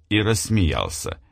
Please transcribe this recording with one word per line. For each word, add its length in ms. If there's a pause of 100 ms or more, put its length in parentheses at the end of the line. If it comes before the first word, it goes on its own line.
и 120
рассмеялся. 960 (140)